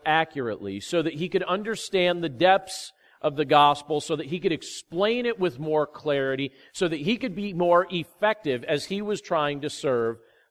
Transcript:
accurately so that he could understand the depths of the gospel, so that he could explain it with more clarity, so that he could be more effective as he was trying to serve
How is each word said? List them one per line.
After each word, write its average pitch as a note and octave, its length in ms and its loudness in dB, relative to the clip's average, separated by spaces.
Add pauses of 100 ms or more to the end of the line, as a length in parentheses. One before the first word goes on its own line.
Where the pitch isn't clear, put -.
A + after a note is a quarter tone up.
accurately B2 760 -2
so E3+ 220 -2
that D3 140 -2
he E3+ 120 -4
could F3+ 160 0
understand F3+ 800 0
the D#3+ 60 -2
depths F3+ 640 2 (280)
of D3+ 140 0
the D3+ 80 0
gospel, D3 560 4
so D#3 160 -4
that C#3+ 120 -6
he E3+ 120 -6
could C#3 120 0
explain A3 760 -2
it A#3 140 -2
with F3 180 0
more D3+ 300 2
clarity, C3+ 640 -2 (220)
so F#3 140 0
that D#3+ 120 -2
he G3+ 180 0
could G#3+ 180 -6
be G3+ 180 -6
more F3 360 4
effective E3+ 760 -2
as D3 200 0
he G3 160 -6
was G#3 180 -4
trying D3 420 -2
to D3 80 -4
serve A#2 480 -2 (340)